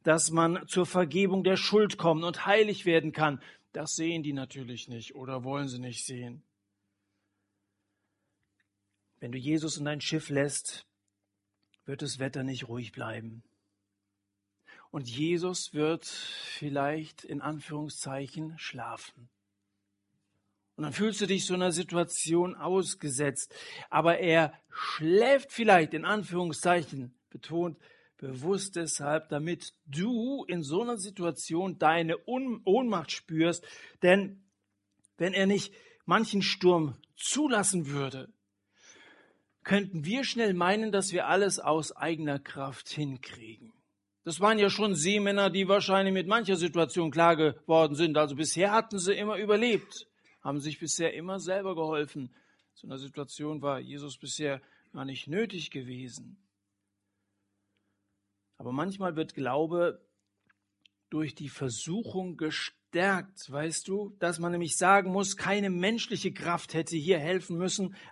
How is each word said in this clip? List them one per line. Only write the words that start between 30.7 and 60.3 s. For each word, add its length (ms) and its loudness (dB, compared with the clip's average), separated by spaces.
einer 160 -2
Situation 800 -4
deine 380 4
Un-, 360 -4
Ohnmacht 460 4
spürst. 560 0
Denn 380 6
wenn 180 0
er 120 4
nicht 280 0
manchen 360 2
Sturm 540 4
zulassen 720 0
würde, 440 -6
könnten 400 0
wir 180 -2
schnell 320 0
meinen, 380 2
dass 200 0
wir 140 0
alles 320 4
aus 320 0
eigener 480 -4
Kraft 500 -10
hinkriegen. 840 -10
Das 180 -8
waren 180 6
ja 120 4
schon 240 0
Seemänner, 560 4
die 180 0
wahrscheinlich 460 4
mit 140 0
mancher 280 2
Situation 540 0
klar 240 6
geworden 640 4
sind. 200 2
Also 200 4
bisher 360 0
hatten 260 2
sie 160 0
immer 240 -2
überlebt, 680 2
haben 200 -4
sich 180 -8
bisher 360 -2
immer 260 -8
selber 340 -4
geholfen. 600 -4
So 120 -20
einer 120 -10
Situation 640 -10
war 180 -2
Jesus 380 -14
bisher 440 -6
gar 120 -10
nicht 220 -10
nötig 440 -6
gewesen. 720 -14
Aber 160 -10
manchmal 440 -4
wird 180 -4
Glaube 720 0